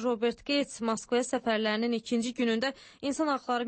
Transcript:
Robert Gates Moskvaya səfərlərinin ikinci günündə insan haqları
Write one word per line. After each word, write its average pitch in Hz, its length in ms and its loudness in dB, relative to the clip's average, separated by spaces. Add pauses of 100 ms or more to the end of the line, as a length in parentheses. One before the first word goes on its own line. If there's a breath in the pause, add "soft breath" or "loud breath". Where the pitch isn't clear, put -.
Robert 240 420 0
Gates 285 380 0
Moskvaya 233 400 0
səfərlərinin 226 720 0
ikinci 233 400 0
günündə 226 380 0 (280 loud breath)
insan 294 300 0
haqları 247 360 0